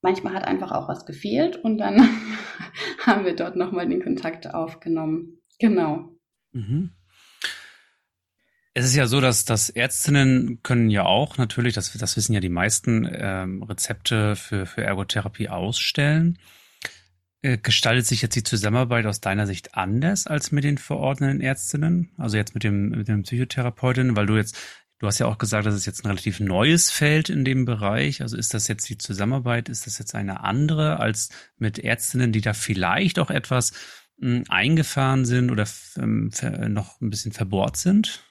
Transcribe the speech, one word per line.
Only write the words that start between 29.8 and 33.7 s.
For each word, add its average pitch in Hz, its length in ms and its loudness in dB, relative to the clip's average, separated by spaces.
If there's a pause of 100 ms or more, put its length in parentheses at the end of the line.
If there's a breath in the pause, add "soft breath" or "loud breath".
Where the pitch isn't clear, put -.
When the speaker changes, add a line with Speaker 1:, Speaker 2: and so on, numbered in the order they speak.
Speaker 2:
das - 140 -10
jetzt 110 160 -12
eine 98 280 -6
andere 151 560 2
als 110 300 -2 (280 loud breath)
mit 107 220 -2
Ärztinnen, 120 520 0
die 107 100 2
da 107 120 0
vielleicht 104 680 0
auch 170 100 0
etwas, - 420 0 (480 loud breath)